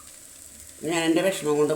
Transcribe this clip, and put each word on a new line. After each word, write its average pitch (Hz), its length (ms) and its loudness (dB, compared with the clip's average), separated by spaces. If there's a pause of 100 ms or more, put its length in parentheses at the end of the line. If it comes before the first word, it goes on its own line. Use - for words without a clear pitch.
(880)
ഞാൻ 330 200 -2
എൻ്റെ - 200 4
വിഷമം 147 320 0
കൊണ്ട് 151 160 2